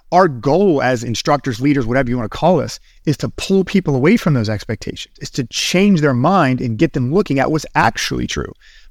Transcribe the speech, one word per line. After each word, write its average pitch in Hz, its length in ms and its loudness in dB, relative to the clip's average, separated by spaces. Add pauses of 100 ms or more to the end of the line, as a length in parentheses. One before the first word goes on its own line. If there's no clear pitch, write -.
(120)
our 180 160 6
goal 143 560 2
as 123 200 0
instructors, 123 560 -2
leaders, 135 280 0
whatever 127 200 0
you 120 100 -2
wanna 113 120 -6
call 160 320 0
us, - 180 -8 (260)
is 151 120 0
to 120 120 -6
pull 190 340 0
people 180 320 0
away 151 200 4
from 156 200 2
those 110 120 0
expectations, - 760 -8
is - 100 -14
to 135 140 -4
change 185 560 2
their 147 120 2
mind 131 480 2
and 117 160 -4
get 151 160 0
them 127 180 -2
looking 160 280 0
at 131 100 0
what's 156 240 -2
actually - 540 0
true. - 240 -8 (400)